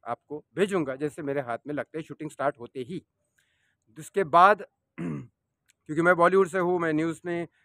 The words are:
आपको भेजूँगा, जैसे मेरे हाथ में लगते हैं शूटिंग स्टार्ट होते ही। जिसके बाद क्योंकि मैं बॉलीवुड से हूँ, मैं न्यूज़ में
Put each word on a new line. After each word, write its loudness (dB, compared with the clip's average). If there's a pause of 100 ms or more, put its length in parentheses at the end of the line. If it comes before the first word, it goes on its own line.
आपको -10 (100)
भेजूँगा, -2
जैसे -8
मेरे -4
हाथ -6
में -8
लगते -8
हैं -10
शूटिंग -14
स्टार्ट -4
होते -14
ही। -12 (920)
जिसके -4
बाद 6 (1200)
क्योंकि -2
मैं 6
बॉलीवुड 4
से -2
हूँ, 0
मैं -2
न्यूज़ -2
में -6 (160)